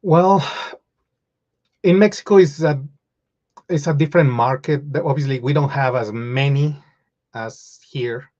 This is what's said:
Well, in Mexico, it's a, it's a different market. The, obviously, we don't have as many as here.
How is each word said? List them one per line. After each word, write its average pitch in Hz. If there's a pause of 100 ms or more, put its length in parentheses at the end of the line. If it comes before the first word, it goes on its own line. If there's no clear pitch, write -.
Well, 185 (1400)
in 185
Mexico, 208
it's 160
a, 147 (880)
it's 151
a 165
different 147
market. 131
The, 147
obviously, 139
we 123
don't 143
have 131
as 113
many 135 (580)
as -
here. 123